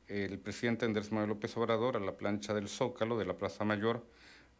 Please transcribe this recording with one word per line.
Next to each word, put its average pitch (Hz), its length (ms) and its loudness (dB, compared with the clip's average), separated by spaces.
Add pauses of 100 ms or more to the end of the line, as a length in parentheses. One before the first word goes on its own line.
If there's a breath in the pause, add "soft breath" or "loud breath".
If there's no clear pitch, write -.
el 98 300 -2
presidente 117 460 0
Andrés 104 260 0
Manuel 107 200 2
López 110 260 -2
Obrador 113 400 2
a 107 40 2
la 95 160 -2
plancha 104 380 -2
del 101 140 0
Zócalo 117 500 0
de 98 60 0
la 90 120 -2
Plaza 101 280 -4
Mayor, 107 400 2 (560 loud breath)